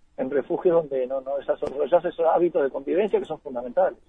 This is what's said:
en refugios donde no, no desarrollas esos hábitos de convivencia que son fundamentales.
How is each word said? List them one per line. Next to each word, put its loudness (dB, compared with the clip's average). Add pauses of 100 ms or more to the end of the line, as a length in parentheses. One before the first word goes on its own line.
(160)
en -4
refugios 0
donde 0
no, -4
no -6
desarrollas 0
esos -2
hábitos 2
de 2
convivencia 0
que -6
son -8
fundamentales. -2